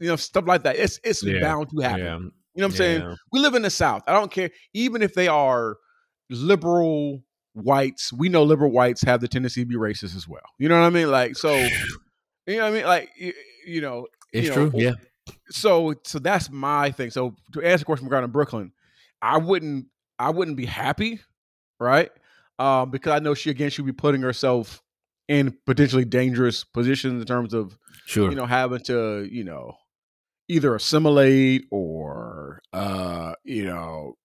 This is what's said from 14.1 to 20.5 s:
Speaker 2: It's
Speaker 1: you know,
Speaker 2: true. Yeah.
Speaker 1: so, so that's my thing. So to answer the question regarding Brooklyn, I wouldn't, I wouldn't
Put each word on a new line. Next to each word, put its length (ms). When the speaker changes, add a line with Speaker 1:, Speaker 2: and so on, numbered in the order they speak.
Speaker 2:
It's 160
Speaker 1:
you 60
know, 160
Speaker 2:
true. 100
Yeah. 120
Speaker 1:
so, 440
so 140
that's 320
my 400
thing. 200
So 240
to 100
answer 180
the 40
question 220
regarding 240
Brooklyn, 420
I 160
wouldn't, 480
I 120
wouldn't 260